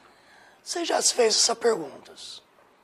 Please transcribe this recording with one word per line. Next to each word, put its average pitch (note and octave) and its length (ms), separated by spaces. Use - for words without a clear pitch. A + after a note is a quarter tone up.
Você F4 200
já - 160
se - 140
fez A3 220
essa - 200
pergunta? F#3+ 600